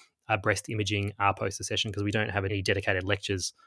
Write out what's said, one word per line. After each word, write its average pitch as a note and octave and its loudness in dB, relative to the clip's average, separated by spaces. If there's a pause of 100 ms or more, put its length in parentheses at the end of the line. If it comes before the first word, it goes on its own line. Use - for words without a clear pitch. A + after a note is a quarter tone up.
(300)
a G#2+ 4
breast G2+ 0
imaging G2+ 0
R G2 4
poster A2 -4
session G#2+ -2
'cause G2+ -2
we G#2 0
don't G#2+ 0
have G2+ 0
any G2+ -2
dedicated F#2+ 2
lectures G2 -2 (140)